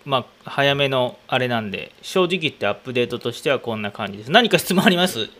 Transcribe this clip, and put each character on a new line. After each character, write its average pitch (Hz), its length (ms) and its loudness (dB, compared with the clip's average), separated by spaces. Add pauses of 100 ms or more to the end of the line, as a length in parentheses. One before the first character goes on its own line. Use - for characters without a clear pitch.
ま 135 200 0 (200)
あ、 - 40 -14
早 139 260 2
め 139 140 0
の 127 280 0 (100)
あ 131 120 0
れ 127 80 0
な 120 140 0
ん 104 100 -6
で、 - 300 -8
正 185 240 0
直 180 120 0
言 156 140 -2
っ - 20 -8
て - 140 -2
ア 208 40 2
ッ 202 40 -4
プ - 180 -10
デ 123 120 2
ー - 20 0
ト 117 120 -6
と 120 120 -4
し - 100 -10
て 156 80 0
は 127 100 2
こ 117 160 -6
ん 107 60 -6
な 101 100 -6
感 101 200 -6
じ 98 60 -12
で 107 80 -14
す。 131 60 -10
何 226 180 4
か 175 100 4
質 - 140 -2
問 180 120 4
あ 220 40 6
り 175 80 4
ま 180 100 2
す？ 113 220 -6 (100)